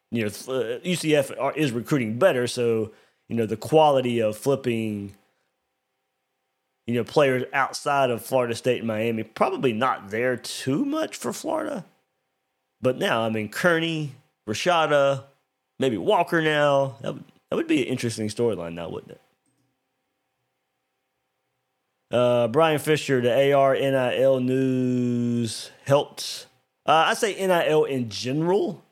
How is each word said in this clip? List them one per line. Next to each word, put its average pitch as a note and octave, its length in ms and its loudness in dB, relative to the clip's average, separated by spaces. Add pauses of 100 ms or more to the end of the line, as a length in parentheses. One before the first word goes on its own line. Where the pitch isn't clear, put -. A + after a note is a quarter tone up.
(100)
you A#2 140 -2
know, G#2 60 -2 (240)
uh, B2 280 -4
U F3 140 -2
C D3+ 200 2
F C#3+ 220 2
are, C3 140 -2
is D3 200 0
recruiting A#2 460 -2
better, C3 280 2
so, A#2 460 -2 (360)
you A#2 80 -6
know, A2+ 100 0
the G#2+ 100 -4
quality C3+ 640 4
of G#2+ 160 0
flipping, A2+ 760 -2 (1700)
you A#2 80 -4
know, A#2 100 0
players C3 400 2 (100)
outside C#3 560 0
of A2+ 120 -4
Florida A#2+ 320 0
State A#2+ 240 0
and G#2+ 80 -8
Miami, A2+ 360 -2
probably G3+ 500 0
not G#2+ 380 -2
there A#2+ 260 -2
too D3 480 -4
much D#4 320 -6
for A#3 160 -8
Florida. D4+ 540 -6 (960)
But B2+ 160 0
now, C#3+ 240 0
I A2+ 80 -2
mean, G#2+ 180 -4
Kearney, D#3+ 640 0 (340)
Rashada, C#3+ 760 2 (540)
maybe B2 180 0
Walker E3+ 460 0
now. C#3+ 580 2
That - 140 -6
would, - 100 -16 (260)
that D3+ 60 -4
would E4 100 -4
be - 160 2
an - 60 -4
interesting A2+ 400 -4
storyline G2 460 -2
now, E2+ 160 -8
wouldn't - 220 -12
it? - 80 -20 (3000)
Uh, A#2+ 380 4
Brian D#3 300 4
Fisher, D3 420 2
the A#2+ 100 2
A C#3 220 4
R C#3 220 6
N C3+ 200 0
I B2 240 2
L C3 220 4
news B2 1300 0 (140)
helped. - 600 -2 (400)
Uh, D3+ 220 4
I A3 60 2
say G3+ 200 -2
N F#3 160 -2
I E3 180 2
L D#3 160 4
in B2+ 240 -4
general. D#3+ 840 -2